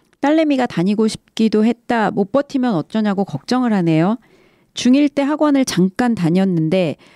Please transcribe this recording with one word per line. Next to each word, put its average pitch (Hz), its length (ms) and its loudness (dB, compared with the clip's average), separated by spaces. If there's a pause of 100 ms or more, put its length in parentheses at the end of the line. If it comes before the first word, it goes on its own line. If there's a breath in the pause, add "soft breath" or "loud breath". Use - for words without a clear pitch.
(200 soft breath)
딸내미가 294 460 0
다니고 208 420 0
싶기도 214 580 -2
했다. 233 460 -2
못 196 200 -4
버티면 262 440 -2
어쩌냐고 202 500 -2
걱정을 247 480 -4
하네요. 170 440 0 (560 soft breath)
중일 277 340 2
때 277 140 -4
학원을 285 440 0
잠깐 190 500 0
다녔는데 175 800 0 (180 soft breath)